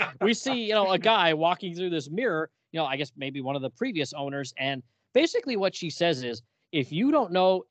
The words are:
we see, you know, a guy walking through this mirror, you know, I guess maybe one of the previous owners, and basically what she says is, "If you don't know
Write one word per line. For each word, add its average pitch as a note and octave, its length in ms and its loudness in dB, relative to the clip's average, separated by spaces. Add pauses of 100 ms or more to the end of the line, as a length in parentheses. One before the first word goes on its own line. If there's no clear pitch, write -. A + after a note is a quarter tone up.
(200)
we G#3+ 140 2
see, B3 320 -2
you G#3+ 80 0
know, G3 180 4
a F3+ 80 2
guy F#3 340 4
walking E3+ 400 0
through F3+ 160 -4
this C#3+ 180 -2
mirror, E3+ 400 -2 (220)
you D#3+ 80 -6
know, D3+ 80 0
I C3+ 80 -2
guess C#3 220 -4
maybe C3+ 240 -6
one C#3 160 -4
of C3+ 60 -4
the C3 80 -4
previous F#3+ 420 -4
owners, C#3 440 -8
and C3+ 280 -4 (300)
basically C#4+ 420 2
what F#3+ 180 0
she E3+ 160 -6
says E3 320 0
is, A#2+ 200 -6 (280)
"If C#3+ 220 -2
you A3+ 180 2
don't A#3 220 2
know F#3 380 4